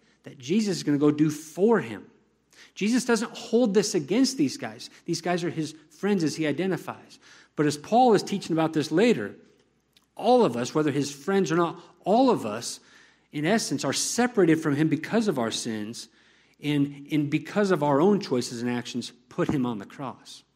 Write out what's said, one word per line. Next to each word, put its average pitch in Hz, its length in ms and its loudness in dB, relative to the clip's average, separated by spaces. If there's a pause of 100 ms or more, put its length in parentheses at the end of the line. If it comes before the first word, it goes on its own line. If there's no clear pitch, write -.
(240)
that - 140 -20
Jesus 180 380 0
is 143 80 -8
gonna 147 140 0
go 147 140 4
do 151 180 2
for 196 500 0
him. 110 260 -10 (720)
Jesus 220 300 0
doesn't 226 260 0
hold 226 420 0
this 202 220 2
against 185 400 2
these 135 220 0
guys. 113 320 -12 (160)
These 165 160 -4
guys 175 240 -2
are 165 40 -2
his 147 260 -6 (160)
friends, 190 340 0
as 139 100 -2
he 156 100 -4
identifies. 151 760 -6 (360)
But 151 120 2
as 147 100 -2
Paul 233 380 4
is - 60 4
teaching - 300 -6
about 160 220 0
this 151 180 -2
later, 156 420 2 (840)
all 240 260 4
of 123 140 2
us, 123 180 -4
whether 151 160 2
his 135 180 -2
friends 190 440 0
or - 20 2
not, 170 240 0 (240)
all 240 260 4
of 147 160 0
us, 107 360 -8 (500)
in 147 140 -4
essence, 175 400 0
are 131 80 0
separated 196 640 2
from 147 180 0
him 156 140 2
because 214 400 -2
of 143 100 -2
our 113 120 -2
sins 110 580 -8 (520)
and, 143 480 -2
and 147 200 0
because 185 420 0
of 139 100 0
our 143 200 4
own 196 180 4
choices 123 420 -4
and 120 80 -2
actions, 120 440 -6 (160)
put 170 200 -4
him 131 160 0
on 117 140 -6
the 98 60 -12
cross. - 580 -16 (120)